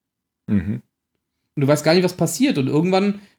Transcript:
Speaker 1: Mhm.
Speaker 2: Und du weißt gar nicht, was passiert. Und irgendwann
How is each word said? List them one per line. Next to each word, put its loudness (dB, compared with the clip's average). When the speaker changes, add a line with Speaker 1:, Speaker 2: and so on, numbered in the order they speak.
Speaker 1:
Mhm. -2
Speaker 2:
Und -4
du 2
weißt 2
gar 2
nicht, 2
was -6
passiert. 0
Und 0
irgendwann 0